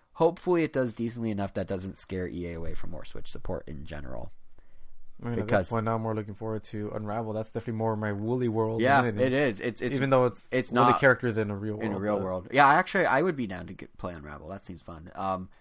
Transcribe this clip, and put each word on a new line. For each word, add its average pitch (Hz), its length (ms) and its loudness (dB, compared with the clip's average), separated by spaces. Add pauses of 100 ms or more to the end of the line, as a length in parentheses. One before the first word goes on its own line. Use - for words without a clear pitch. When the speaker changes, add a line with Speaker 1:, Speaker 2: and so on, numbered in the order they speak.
(140)
Speaker 1:
hopefully 170 500 2
it - 80 -2
does 127 200 0
decently 117 380 -4
enough 101 240 -4
that 92 140 -4
doesn't 95 300 -6
scare 92 300 -6
E 87 180 -6
A 85 80 -8
away 82 200 0
from - 160 2
more - 140 -4
Switch - 260 -4
support - 380 -4
in 78 160 -8
general. 64 480 -6 (880)
Speaker 2:
I 117 60 -4
mean, 117 100 -2
at 110 60 0
Speaker 1:
Because 101 220 2
Speaker 2:
this - 60 -8
point 113 120 2
now, 113 120 2
I'm 113 60 -2
more 110 120 -2
looking 104 200 -6
forward 110 300 -6
to 104 300 -6
Unravel. 107 400 -4
That's 110 160 -6
definitely 117 240 -6
more 110 200 0
my 107 160 -2
Woolly 117 380 0
World 113 320 0
Speaker 1:
Yeah, 131 220 6
Speaker 2:
than 113 160 0
anything. 127 80 4
Speaker 1:
it 131 80 2
is. 131 260 2
It's, 117 220 -4
it's, 123 120 0
Speaker 2:
Even 135 140 2
though 131 160 6
it's 120 160 0 (100)
Speaker 1:
it's 127 200 0
Speaker 2:
Woolly 120 220 6
Speaker 1:
not - 80 2
Speaker 2:
characters 123 360 6
in 107 140 0
a 101 60 -4
real 104 180 -4
world, 110 100 -6
Speaker 1:
in 107 80 -2
a 95 60 -4
real 104 180 0
Speaker 2:
but 98 80 0
Speaker 1:
world. 92 260 -4
Yeah, 139 180 8
actually, 175 360 4
I 131 160 4
would 175 160 0
be 123 100 -2
down 90 200 -8
to 98 80 -12
get, - 240 -16
play 90 160 -8
Unravel. 73 340 -14
That 98 160 -12
seems 85 160 -14
fun. 82 340 -16
Um, 92 360 -4 (100)